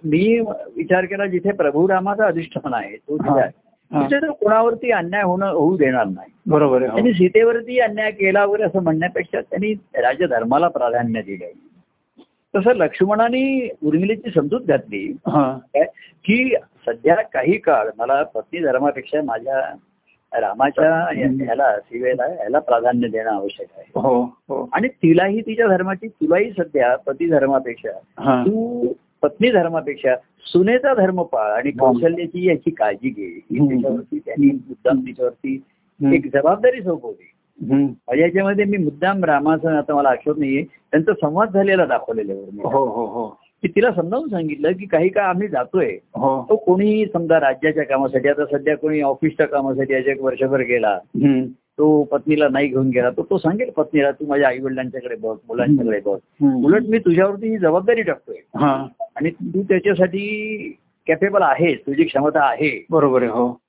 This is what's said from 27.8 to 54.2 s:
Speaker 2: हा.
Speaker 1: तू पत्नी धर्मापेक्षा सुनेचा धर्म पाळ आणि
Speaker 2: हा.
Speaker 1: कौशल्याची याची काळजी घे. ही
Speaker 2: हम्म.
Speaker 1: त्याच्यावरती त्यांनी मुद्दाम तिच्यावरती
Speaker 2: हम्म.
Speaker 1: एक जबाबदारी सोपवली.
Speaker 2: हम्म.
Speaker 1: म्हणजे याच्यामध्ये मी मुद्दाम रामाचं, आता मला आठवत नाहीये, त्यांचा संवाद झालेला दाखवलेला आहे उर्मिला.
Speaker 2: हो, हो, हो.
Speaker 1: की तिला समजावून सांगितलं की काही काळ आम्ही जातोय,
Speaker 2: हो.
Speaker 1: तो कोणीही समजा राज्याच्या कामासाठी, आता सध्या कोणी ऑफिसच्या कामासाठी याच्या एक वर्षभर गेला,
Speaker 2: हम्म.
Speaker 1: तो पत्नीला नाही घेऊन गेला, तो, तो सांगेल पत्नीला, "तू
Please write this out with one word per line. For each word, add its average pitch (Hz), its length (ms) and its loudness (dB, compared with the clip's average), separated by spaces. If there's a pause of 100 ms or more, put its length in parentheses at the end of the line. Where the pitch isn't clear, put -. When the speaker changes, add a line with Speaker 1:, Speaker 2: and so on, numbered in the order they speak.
Speaker 2:
हा. 127 200 2
Speaker 1:
तू 240 440 -2 (340)
पत्नी 208 300 2
धर्मापेक्षा 147 640 0 (300)
सुनेचा 247 480 2
धर्म 185 300 2
पाळ 107 280 -2
आणि 123 180 -2
Speaker 2:
हा. 131 100 -8
Speaker 1:
कौशल्याची 131 680 2
याची 160 240 0
काळजी 107 380 -2
घे. 98 420 -12
ही 120 60 -4
Speaker 2:
हम्म. 139 120 4
Speaker 1:
त्याच्यावरती 127 500 -2
त्यांनी 143 320 2
मुद्दाम 131 480 -2
तिच्यावरती 127 640 -6 (380)
Speaker 2:
हम्म. 139 120 4
Speaker 1:
एक 143 200 2
जबाबदारी 202 500 2
सोपवली. 123 480 -8 (400)
Speaker 2:
हम्म. 139 140 4
Speaker 1:
म्हणजे 131 380 -2
याच्यामध्ये 196 420 2
मी 202 120 0
मुद्दाम 180 460 -2
रामाचं, 156 540 2
आता 147 180 -2
मला 143 140 4
आठवत 147 280 0
नाहीये, 139 260 0
त्यांचा 160 500 -2
संवाद 185 400 0
झालेला 196 320 4
दाखवलेला 110 480 -2
आहे 98 80 -8
उर्मिला. 101 260 -10
Speaker 2:
हो, 131 180 2
हो, 113 200 -4
हो. 107 340 -8 (220)
Speaker 1:
की 190 60 -4
तिला 214 280 2
समजावून 220 340 -4
सांगितलं 156 420 -2
की 185 140 -6
काही 175 240 2
काळ 190 140 0
आम्ही 185 240 0
जातोय, 127 500 -2 (180)
Speaker 2:
हो. 135 340 0
Speaker 1:
तो 214 60 6
कोणीही 208 580 2
समजा 165 260 2
राज्याच्या 151 440 0
कामासाठी, 135 460 0
आता 143 280 0
सध्या 143 200 0
कोणी 151 240 -2
ऑफिसच्या 151 460 0
कामासाठी 135 460 -2
याच्या 131 200 0
एक 135 80 -6
वर्षभर 131 400 0
गेला, 110 380 0 (160)
Speaker 2:
हम्म. 135 280 2 (340)
Speaker 1:
तो 151 260 4
पत्नीला 147 480 0
नाही 135 160 0
घेऊन 131 220 0
गेला, 123 200 2
तो, 113 200 -4
तो 196 80 0
सांगेल 214 320 -2
पत्नीला, 147 420 0
"तू 147 140 -8